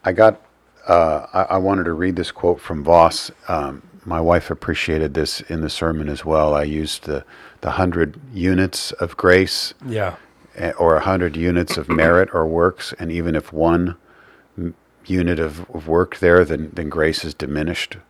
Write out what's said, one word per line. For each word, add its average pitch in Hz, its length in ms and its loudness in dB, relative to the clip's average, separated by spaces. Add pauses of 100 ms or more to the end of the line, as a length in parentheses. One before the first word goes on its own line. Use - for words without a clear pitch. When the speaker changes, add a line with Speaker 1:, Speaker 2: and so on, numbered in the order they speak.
Speaker 1:
I 95 80 -2
got, 107 300 6 (460)
uh, 82 460 4
I, 95 80 2 (140)
I - 20 0
wanted 95 280 0
to 85 80 -2
read 90 220 -2
this 87 160 -6
quote 87 300 0
from 78 220 -8
Voss. 82 480 4 (160)
Um, 69 340 -6 (240)
my 82 160 -4
wife 85 300 2
appreciated 78 640 -4
this 76 260 -4
in 82 200 -8
the 78 80 -4
sermon 78 400 -4
as 73 140 -8
well. 78 300 2
I 73 100 0
used 76 420 -6
the, 71 200 -6 (360)
the - 100 -4
hundred 85 480 -2 (140)
units 92 600 -2
of - 240 -8
grace, 92 560 2 (120)
Speaker 2:
Yeah. 107 300 -6 (400)
Speaker 1:
eh, 85 220 -6
or 82 180 4
a 76 60 2
hundred 90 340 0
units 85 420 -2
of 80 120 -8
merit 85 440 4
or 82 120 0
works, 85 540 -2
and 87 120 -6
even 85 240 -2
if 76 160 -6
one 85 440 0 (640)
m-, 85 180 -8 (320)
unit 87 320 0
of, 80 320 -6
of 80 160 -12
work 85 320 0
there, 87 260 6
then, 76 280 -6
then 78 160 -8
grace 78 360 -2
is 78 80 -8
diminished 76 640 -6 (120)